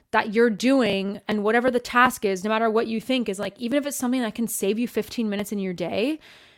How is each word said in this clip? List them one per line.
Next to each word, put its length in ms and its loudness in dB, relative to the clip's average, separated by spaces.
that 220 0
you're 160 6
doing 800 2
and 160 -2
whatever 260 2
the 100 2
task 440 2
is, 220 0
no 40 -2
matter 200 2
what 180 2
you 140 -4
think 260 -2
is, 120 -4
like, 200 -8
even 180 0
if 80 0
it's 120 -6
something 240 0
that 140 -4
can 120 -2
save 320 0
you 80 0
fifteen 420 -4
minutes 220 -4
in 80 -4
your 140 -4
day, 460 -2